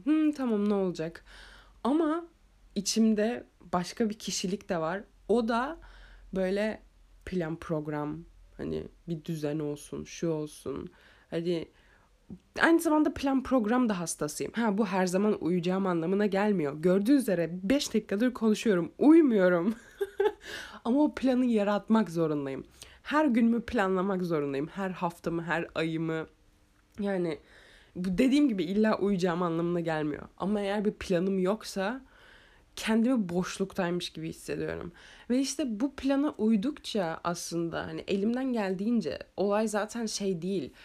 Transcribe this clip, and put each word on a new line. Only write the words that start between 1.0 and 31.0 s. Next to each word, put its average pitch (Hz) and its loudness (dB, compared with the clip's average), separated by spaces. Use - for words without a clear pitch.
Ama 320 0
içimde 220 0
başka 180 -2
bir 214 -8
kişilik 190 -4
de 180 -2
var. 170 -4
O 226 2
da 254 -2
böyle 196 -2
plan 165 -4
program, 151 -4
hani 156 -6
bir 160 -6
düzen 151 -4
olsun, 147 -8
şu - -6
olsun. 151 -6
Hani 170 -4
aynı 330 6
zamanda 311 2
plan 269 0
program 247 2
da 196 -2
hastasıyım. 151 -4
Ha, 214 0
bu 226 2
her 185 0
zaman 190 2
uyuyacağım 180 0
anlamına 185 2
gelmiyor. 185 0
Gördüğünüz 202 4
üzere 170 0
beş 262 0
dakikadır 220 0
konuşuyorum. 202 2
Uyumuyorum. 220 6
<laughs> - -8
Ama 262 4
o 302 2
planı 254 2
yaratmak 208 2
zorundayım. 147 -2
Her 302 2
günümü 233 4
planlamak 190 0
zorundayım. 147 -2
Her 190 -6
haftamı, 170 -4
her 165 -2
ayımı. 160 -4
Yani 185 -2
bu 180 -2
dediğim 269 4
gibi 190 0
illa 208 2
uyuyacağım 180 0
anlamına 170 0
gelmiyor. 156 -4
Ama 202 -2
eğer 202 -2
bir 208 2
planım 190 -2